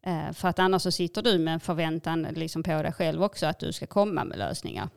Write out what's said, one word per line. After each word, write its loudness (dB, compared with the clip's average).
Eh, -2
för 0
att 0
annars 4
så 0
sitter -2
du 4
med 2
en -2
förväntan 0
liksom -4
på 0
dig -2
själv 0
också 0
att -2
du -4
ska -8
komma 2
med -6
lösningar. -4